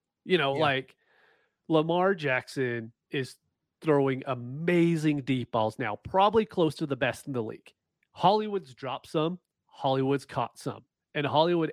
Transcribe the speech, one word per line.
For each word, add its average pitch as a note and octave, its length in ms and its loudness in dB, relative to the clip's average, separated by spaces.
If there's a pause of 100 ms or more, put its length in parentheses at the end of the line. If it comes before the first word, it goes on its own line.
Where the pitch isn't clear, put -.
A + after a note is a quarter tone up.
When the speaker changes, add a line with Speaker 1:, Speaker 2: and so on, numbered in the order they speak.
(240)
Speaker 1:
You F3+ 140 2
know, C#3 180 0
Speaker 2:
Yeah. D#3 60 0
Speaker 1:
like, C3+ 340 -2 (720)
Lamar E3 480 2
Jackson B2+ 760 -4 (180)
is - 260 -6 (440)
throwing C3+ 460 2
amazing D#3 960 0
deep B2+ 320 -2
balls A2 260 0
now, A2 180 -4
probably G3+ 480 4
close D#3+ 320 0
to E3 100 -4
the C#3 100 -4
best B2 320 -4
in C#3+ 40 -6
the B2 100 -4
league. - 300 -12 (380)
Hollywood's G3 640 0
dropped C3 340 -10
some, E3+ 300 -2 (280)
Hollywood's C3+ 580 0
caught - 340 -6
some. G#2+ 260 -10 (300)
And D3 100 -2
Hollywood D#3 480 2